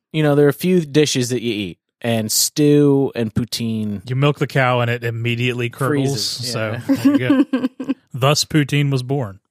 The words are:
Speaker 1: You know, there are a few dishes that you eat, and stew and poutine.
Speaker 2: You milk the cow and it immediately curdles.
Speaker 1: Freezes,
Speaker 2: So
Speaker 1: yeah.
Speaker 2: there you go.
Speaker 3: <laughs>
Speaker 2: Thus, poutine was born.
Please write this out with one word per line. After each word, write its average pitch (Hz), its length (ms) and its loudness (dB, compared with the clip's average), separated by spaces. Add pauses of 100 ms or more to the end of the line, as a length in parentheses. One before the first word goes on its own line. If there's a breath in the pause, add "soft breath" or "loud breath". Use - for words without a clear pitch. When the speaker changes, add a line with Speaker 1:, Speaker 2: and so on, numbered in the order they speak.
(120)
Speaker 1:
You 156 100 0
know, 147 120 4
there 147 120 6
are 143 40 4
a 135 40 -2
few 180 320 2
dishes 135 420 2
that 120 140 -4
you 117 100 -4
eat, 98 260 -6 (220)
and 113 320 -2
stew 147 840 2
and 113 180 -4
poutine. 110 720 -4
Speaker 2:
You 127 80 -4
milk 143 220 2
the 143 80 -2
cow 127 340 2
and 120 100 0
it 120 140 -4
immediately 117 640 -2
curdles. 135 680 -2
Speaker 1:
Freezes, 123 140 -8
Speaker 2:
So 113 360 -4
Speaker 1:
yeah. 269 60 4
Speaker 2:
there 277 220 2
you 277 280 2
go. 254 580 -4
Speaker 3:
<laughs> - 120 -20
Speaker 2:
Thus, 139 320 2
poutine 143 440 0
was 131 120 -2
born. 123 380 -6 (100)